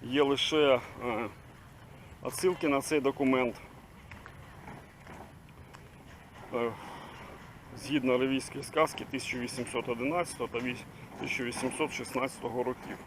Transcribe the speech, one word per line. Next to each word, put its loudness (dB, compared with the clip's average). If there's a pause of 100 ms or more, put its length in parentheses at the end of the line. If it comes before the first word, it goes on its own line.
Є 4
лише, 8 (240)
е, 0 (960)
відсилки 2
на 6
цей 4
документ. 4 (3000)
Е, 2 (1040)
згідно 4
ревізійської 0
сказки 2
тисяча -4
вісімсот -2
одинадцятого 0
та -2
віс-, -4 (360)
тисяча -2
вісімсот 0
шістнадцятого -2
років. -4